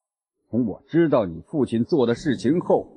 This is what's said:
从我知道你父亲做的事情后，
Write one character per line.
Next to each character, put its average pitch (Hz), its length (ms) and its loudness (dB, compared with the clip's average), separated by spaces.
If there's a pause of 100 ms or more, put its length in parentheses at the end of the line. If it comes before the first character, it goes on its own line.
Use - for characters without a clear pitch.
(500)
从 120 140 -2
我 95 240 -8
知 165 180 2
道 131 200 2
你 82 160 -10
父 139 240 -4
亲 117 180 -2
做 131 220 2
的 117 80 2
事 123 200 -2
情 123 260 0
后， - 360 0